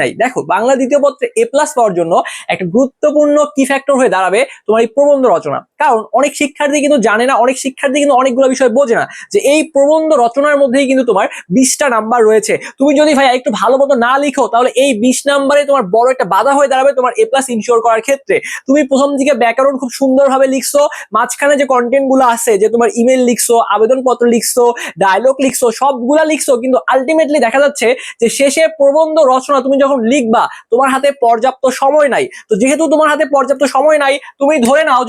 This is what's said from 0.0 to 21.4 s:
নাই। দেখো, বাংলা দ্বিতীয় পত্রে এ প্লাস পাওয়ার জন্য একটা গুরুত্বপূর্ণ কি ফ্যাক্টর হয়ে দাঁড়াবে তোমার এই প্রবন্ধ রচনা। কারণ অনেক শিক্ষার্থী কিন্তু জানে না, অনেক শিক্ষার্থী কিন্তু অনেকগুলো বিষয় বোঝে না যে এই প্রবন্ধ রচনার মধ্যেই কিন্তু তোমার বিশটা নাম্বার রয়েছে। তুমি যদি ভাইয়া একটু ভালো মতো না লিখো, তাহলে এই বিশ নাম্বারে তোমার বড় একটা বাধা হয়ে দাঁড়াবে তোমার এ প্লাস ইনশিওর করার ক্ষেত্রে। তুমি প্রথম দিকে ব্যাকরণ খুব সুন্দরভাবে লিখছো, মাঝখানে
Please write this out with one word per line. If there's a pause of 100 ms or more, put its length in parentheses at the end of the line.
নাই। (120)
দেখো, (140)
বাংলা
দ্বিতীয়
পত্রে (160)
এ
প্লাস
পাওয়ার
জন্য (380)
একটা
গুরুত্বপূর্ণ (180)
কি
ফ্যাক্টর
হয়ে
দাঁড়াবে (260)
তোমার
এই
প্রবন্ধ
রচনা। (220)
কারণ (180)
অনেক
শিক্ষার্থী
কিন্তু
জানে
না, (100)
অনেক
শিক্ষার্থী
কিন্তু
অনেকগুলো
বিষয়
বোঝে
না (280)
যে (140)
এই (140)
প্রবন্ধ (140)
রচনার
মধ্যেই
কিন্তু
তোমার (280)
বিশটা (100)
নাম্বার
রয়েছে। (260)
তুমি
যদি
ভাইয়া
একটু (100)
ভালো
মতো (120)
না (120)
লিখো,
তাহলে (140)
এই (120)
বিশ (120)
নাম্বারে
তোমার (120)
বড়
একটা
বাধা
হয়ে
দাঁড়াবে
তোমার
এ
প্লাস (100)
ইনশিওর
করার
ক্ষেত্রে। (320)
তুমি
প্রথম (100)
দিকে (100)
ব্যাকরণ
খুব (100)
সুন্দরভাবে
লিখছো, (360)
মাঝখানে